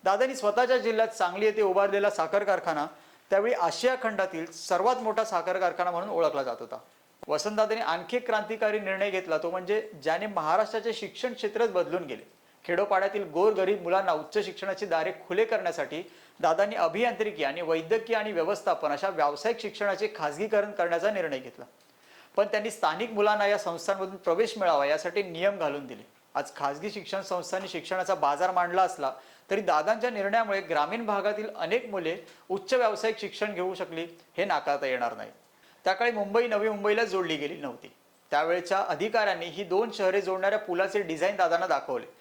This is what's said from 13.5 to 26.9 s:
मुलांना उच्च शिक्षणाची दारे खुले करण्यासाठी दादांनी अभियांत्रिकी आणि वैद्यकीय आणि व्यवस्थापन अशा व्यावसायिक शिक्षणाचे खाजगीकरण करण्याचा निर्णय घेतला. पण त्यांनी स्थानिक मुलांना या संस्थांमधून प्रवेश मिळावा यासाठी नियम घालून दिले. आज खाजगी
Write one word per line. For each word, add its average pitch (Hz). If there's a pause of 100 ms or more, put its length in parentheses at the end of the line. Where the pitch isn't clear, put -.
मुलांना 180
उच्च 156
शिक्षणाची 190
दारे 165 (160)
खुले 196
करण्यासाठी 175 (380)
दादांनी 196
अभियांत्रिकी 208
आणि 151
वैद्यकीय 170
आणि 214
व्यवस्थापन 165
अशा 170
व्यावसायिक 160
शिक्षणाचे 202
खाजगीकरण 202
करण्याचा 175
निर्णय 165
घेतला. 123 (720)
पण 202
त्यांनी 214
स्थानिक 196
मुलांना 208
या 202
संस्थांमधून 190
प्रवेश 214
मिळावा 156
यासाठी 156
नियम 185
घालून 143
दिले. 120 (320)
आज -
खाजगी 147